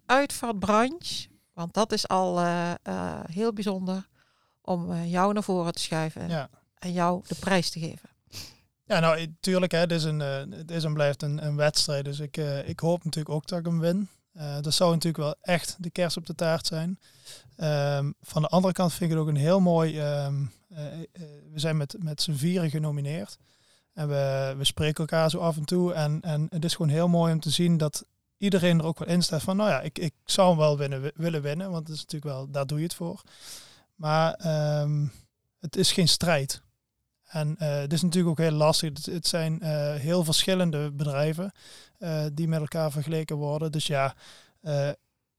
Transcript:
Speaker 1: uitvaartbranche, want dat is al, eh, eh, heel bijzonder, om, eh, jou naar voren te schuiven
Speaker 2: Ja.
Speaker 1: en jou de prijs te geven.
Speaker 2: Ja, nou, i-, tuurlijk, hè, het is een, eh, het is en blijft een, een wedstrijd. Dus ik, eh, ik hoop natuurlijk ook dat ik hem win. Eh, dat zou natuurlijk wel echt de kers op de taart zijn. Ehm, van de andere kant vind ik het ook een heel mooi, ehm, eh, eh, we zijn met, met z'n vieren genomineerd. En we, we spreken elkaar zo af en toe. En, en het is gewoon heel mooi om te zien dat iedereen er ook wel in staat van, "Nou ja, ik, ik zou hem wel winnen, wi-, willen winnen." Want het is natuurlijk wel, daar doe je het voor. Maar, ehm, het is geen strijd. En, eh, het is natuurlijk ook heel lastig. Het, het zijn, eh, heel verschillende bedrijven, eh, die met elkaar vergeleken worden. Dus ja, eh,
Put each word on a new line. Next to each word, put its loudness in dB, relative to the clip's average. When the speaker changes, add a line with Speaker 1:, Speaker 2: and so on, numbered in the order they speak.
Speaker 1:
uitvaartbranche, 0
want -10
dat 2
is -2
al, 2
eh, 0
eh, -4
heel 0
bijzonder, -4
om, -2
eh, -2
jou 4
naar 0
voren 0
te -6
schuiven -4
Speaker 2:
Ja. -4
Speaker 1:
en -6
jou 0
de -4
prijs 0
te -8
geven. -10
Speaker 2:
Ja, 2
nou, 6
i-, -8
tuurlijk, 2
hè, 2
het 4
is 2
een, 0
eh, -2
het -12
is -2
en 0
blijft 2
een, -4
een -2
wedstrijd. 2
Dus -6
ik, -8
eh, -4
ik -8
hoop 2
natuurlijk -4
ook -4
dat -4
ik -8
hem 0
win. 0
Eh, -8
dat 0
zou 6
natuurlijk 0
wel -2
echt 0
de -8
kers -2
op -10
de -10
taart 0
zijn. -4
Ehm, 0
van -2
de 0
andere 4
kant 2
vind -2
ik 2
het 0
ook 0
een 2
heel 4
mooi, 4
ehm, -2
eh, -12
eh, -12
we -10
zijn 0
met, -2
met -4
z'n 0
vieren 0
genomineerd. -4
En -4
we, 0
we -4
spreken 0
elkaar 2
zo -2
af 0
en -6
toe. 2
En, 0
en -2
het -4
is 0
gewoon 0
heel 2
mooi 4
om 0
te -4
zien 4
dat -2
iedereen 4
er 0
ook -4
wel -8
in 2
staat 0
van, 0
"Nou 2
ja, 2
ik, -8
ik -2
zou 6
hem 6
wel 4
winnen, -4
wi-, -6
willen -2
winnen." -4
Want -6
het -10
is -8
natuurlijk -8
wel, -10
daar -2
doe -4
je 0
het -4
voor. -8
Maar, 2
ehm, 0
het -10
is 4
geen 4
strijd. 2
En, -4
eh, -2
het -2
is 2
natuurlijk 2
ook 4
heel 2
lastig. 4
Het, -10
het -4
zijn, 0
eh, -2
heel 2
verschillende 2
bedrijven, -2
eh, -4
die -2
met 0
elkaar -2
vergeleken -4
worden. -2
Dus -2
ja, 0
eh, -2